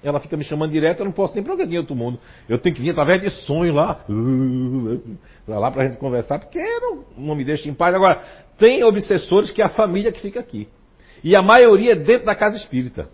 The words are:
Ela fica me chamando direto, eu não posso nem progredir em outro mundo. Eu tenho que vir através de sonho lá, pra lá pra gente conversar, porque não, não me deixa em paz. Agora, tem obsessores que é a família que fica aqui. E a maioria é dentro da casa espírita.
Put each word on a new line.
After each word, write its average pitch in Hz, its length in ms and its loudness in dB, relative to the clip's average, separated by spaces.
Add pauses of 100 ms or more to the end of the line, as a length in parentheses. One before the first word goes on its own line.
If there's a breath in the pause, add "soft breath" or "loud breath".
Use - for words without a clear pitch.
Ela 143 160 -4
fica - 180 -8
me 147 60 -6
chamando 156 280 -4
direto, 156 280 0
eu 196 60 -4
não 196 60 -4
posso 196 220 -4
nem 202 100 -6
progredir 330 320 -6
em 175 40 -2
outro 151 160 -8
mundo. 120 240 -6 (280 soft breath)
Eu 117 100 -2
tenho 165 180 -2
que 123 60 -12
vir 160 100 -2
através 156 300 2
de 202 80 -6 (160)
sonho 160 280 -2
lá, 165 320 -2 (1400 soft breath)
pra 107 140 -6
lá 123 120 -2
pra 131 140 -2
gente 123 120 -6
conversar, 123 420 -6
porque - 200 -12 (200)
não, 466 260 -8 (120)
não 151 180 -8
me 139 80 -6
deixa 147 240 -6
em 143 60 -10
paz. 175 220 0
Agora, 185 260 2 (360 loud breath)
tem 247 260 4
obsessores 202 680 2
que 220 100 -2
é 202 40 4
a - 40 0
família 202 420 0
que - 100 -16
fica 202 180 -10
aqui. 104 280 -12 (560 soft breath)
E 175 120 4
a 190 60 6
maioria 226 520 8
é - 20 6
dentro 202 300 2
da 208 100 0
casa 214 200 0
espírita. 127 580 -8